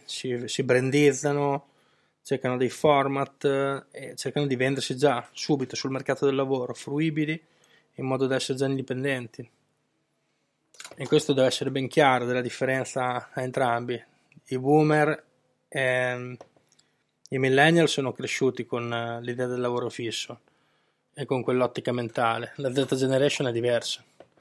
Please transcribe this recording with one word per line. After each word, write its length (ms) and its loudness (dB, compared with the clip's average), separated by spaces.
si, 420 -6
si 160 -2
brandizzano, 1080 2
cercano 320 -2
dei 140 0
format, 720 0
eh, 460 0
e 260 -16
cercano 300 -2
di 100 0
vendersi 400 0
già 360 2
subito 440 -2
sul 140 -6
mercato 340 -2
del 100 4
lavoro, 400 -2
fruibili, 680 -2
in 80 -6
modo 220 0
da 100 2
essere 220 -4
già 80 0
indipendenti. 800 -4
E 120 -10
questo 260 2
deve 140 4
essere 240 -2
ben 180 -4
chiaro 380 4
della 160 0
differenza 920 -4
a 100 -6
entrambi. 600 -2
I 100 -4
boomer 640 4
e 680 -2
i 80 -2
millennial 500 6
sono 240 -2
cresciuti 540 -2
con, 260 -6
eh, 300 -6
l'idea 240 -4
del 140 -4
lavoro 280 -2
fisso 520 -8
e 100 -8
con 180 0
quell'ottica 500 0
mentale. 640 -2
La 160 -4
Z 240 0
Generation 520 2
è 40 -2
diversa. 520 -2